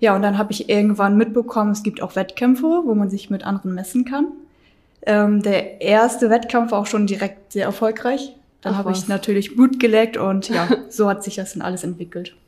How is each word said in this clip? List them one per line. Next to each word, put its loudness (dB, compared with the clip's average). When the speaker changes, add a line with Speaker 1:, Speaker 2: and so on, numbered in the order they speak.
Speaker 1:
Ja, 4
und 0
dann 2
hab -2
ich -8
irgendwann 2
mitbekommen, 2
es -4
gibt -4
auch -8
Wettkämpfe, 0
wo 0
man 2
sich -6
mit -4
anderen -4
messen -2
kann. -2
Ähm, 2
der -2
erste 2
Wettkampf 2
war 0
auch -4
schon 0
direkt -6
sehr -2
erfolgreich. -2
Dann -4
Speaker 2:
Ach -2
Speaker 1:
hab -4
ich -2
Speaker 2:
was. -8
Speaker 1:
natürlich -2
Blut 4
geleckt 2
und -2
ja, 0
Speaker 2:
<laughs> 0
Speaker 1:
so 0
hat -2
sich -10
das -10
dann -8
alles -6
entwickelt. -10